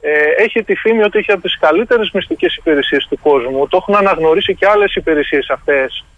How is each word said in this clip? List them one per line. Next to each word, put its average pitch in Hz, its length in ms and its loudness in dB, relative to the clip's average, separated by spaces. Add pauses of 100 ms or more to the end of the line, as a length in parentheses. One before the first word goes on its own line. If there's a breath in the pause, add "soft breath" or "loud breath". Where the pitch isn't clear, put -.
ε, 151 420 2
έχει 220 200 0
τη 202 120 -2
φήμη 220 280 0
ότι 208 160 0
έχει 208 140 -2
από 190 100 -2
τις - 160 -6
καλύτερες 208 520 0
μυστικές - 460 -4
υπηρεσίες 143 540 0
του 139 80 -4
κόσμου. 135 500 0
Το - 80 -2
έχουν 185 180 0
αναγνωρίσει 185 600 2
και 190 120 0
άλλες 208 280 2
υπηρεσίες 147 560 -2
αυτές 135 540 -2 (140)